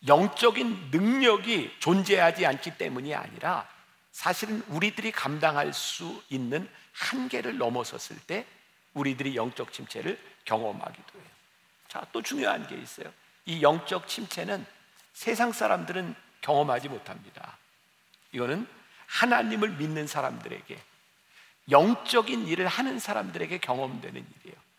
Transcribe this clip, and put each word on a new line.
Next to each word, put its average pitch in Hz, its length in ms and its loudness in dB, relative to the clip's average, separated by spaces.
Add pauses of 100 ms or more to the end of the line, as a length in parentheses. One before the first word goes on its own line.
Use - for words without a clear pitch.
영적인 202 840 4
능력이 220 880 4
존재하지 180 680 4
않기 143 320 -2
때문이 147 380 -4
아니라 - 520 -4 (440)
사실은 214 560 -2
우리들이 170 440 -2
감당할 147 640 0
수 - 560 -8
있는 135 400 -4 (240)
한계를 254 640 -4
넘어섰을 120 600 -4 (100)
때 202 180 -6 (480)
우리들이 139 420 -2
영적 120 380 -4
침체를 - 460 -8 (260)
경험하기도 - 760 -4
해요. - 80 -20 (600)
자, - 240 -10
또 - 100 -6
중요한 247 460 -2
게 - 80 -10
있어요. - 360 -14 (340)
이 165 160 -4
영적 165 460 4
침체는 - 580 -6 (480)
세상 233 380 0
사람들은 180 640 0 (260)
경험하지 143 480 2
못합니다. - 680 -14 (720)
이거는 143 360 -2 (400)
하나님을 220 640 2
믿는 156 340 -4
사람들에게, - 720 -6 (960)
영적인 220 760 6
일을 175 200 0
하는 254 320 -2
사람들에게 185 600 -4
경험되는 127 560 -4
일이에요. - 520 -18 (120)